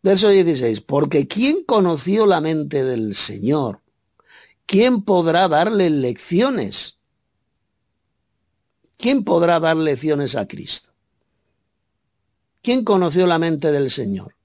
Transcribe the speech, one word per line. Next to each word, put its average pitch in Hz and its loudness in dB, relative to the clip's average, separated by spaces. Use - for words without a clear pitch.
Verso 196 4
dieciséis, 139 2
porque 143 0
¿quién 285 0
conoció 190 0
la 175 4
mente 151 -2
del 113 -4
Señor? 113 -4
¿Quién 226 2
podrá 175 2
darle 180 2
lecciones? 151 -2
¿Quién 247 0
podrá 170 2
dar 160 0
lecciones 143 -2
a 104 -4
Cristo? - -14
¿Quién 247 0
conoció 180 0
la 170 2
mente 160 -2
del 139 -2
Señor? 98 -8